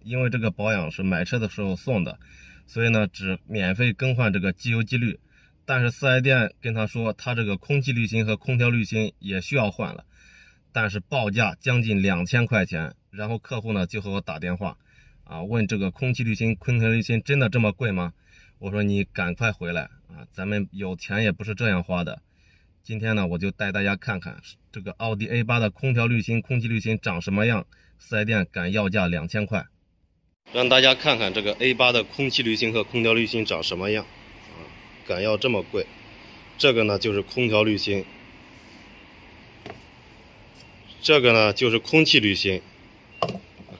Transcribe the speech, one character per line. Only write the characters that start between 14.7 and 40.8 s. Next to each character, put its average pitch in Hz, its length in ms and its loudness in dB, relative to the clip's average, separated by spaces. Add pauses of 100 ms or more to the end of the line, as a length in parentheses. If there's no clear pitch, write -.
啊， 80 180 -14
问 107 240 0
这 101 140 -2
个 98 100 0
空 127 240 -2
气 123 80 -4
滤 113 140 0
芯、 113 200 0
空 123 240 0
调 113 100 4
滤 113 120 2
芯 113 220 0
真 139 160 0
的 117 100 4
这 120 100 0
么 107 120 4
贵 113 200 -2
吗？ 87 220 -2 (460)
我 98 100 -8
说 104 160 0
：“你 101 180 2
赶 87 300 -4
快 113 180 0
回 85 220 -6
来 82 80 -2 (280)
啊， 82 220 -18
咱 95 160 -8
们 104 240 -2
有 95 240 -6
钱 104 280 -2
也 104 80 2
不 87 120 -6
是 104 120 -6
这 113 140 0
样 90 140 2
花 87 200 -2
的。” - 180 -10 (640)
今 110 140 -8
天 110 160 0
呢， 101 100 2
我 87 120 -2
就 95 120 -2
带 98 220 -4
大 98 100 -2
家 98 140 0
看 95 240 -4
看 64 160 -12 (340)
这 104 120 -14
个 95 160 -10
奥 113 180 -4
迪 104 120 -4
A 120 140 0
八 120 160 0
的 110 120 2
空 131 240 -2
调 117 120 2
滤 117 160 2
芯、 113 200 0
空 123 180 -2
气 117 80 -2
滤 113 140 0
芯 110 200 0
长 85 200 -2
什 95 120 -4
么 104 120 2
样， 117 200 0 (320)
四 - 200 -6
S 107 80 0
店 107 260 2
敢 90 220 -4
要 104 160 0
价 92 180 2
两 85 180 -2
千 104 200 -2
块。 95 200 -2 (840)
让 123 160 2
大 131 140 6
家 131 120 8
看 131 240 2
看 98 160 0
这 110 80 -2
个 104 180 0
A 127 140 4
八 123 200 4
的 113 100 2
空 135 260 -4
气 127 140 0
滤 113 140 0
芯 113 160 -2
和 110 100 0
空 120 180 -4
调 113 120 4
滤 113 120 2
芯 110 200 -2
长 85 180 -4
什 87 160 -6
么 98 120 -2
样， 107 120 -2
啊， - 640 -20 (400)
敢 92 160 -4
要 107 140 0
这 127 120 0
么 101 140 -2
贵。 92 220 -4 (720)
这 135 160 4
个 113 100 2
呢， 101 160 0
就 107 140 -2
是 101 80 0
空 123 260 -2
调 107 160 4
滤 107 140 2
芯， 98 260 -2 (3000)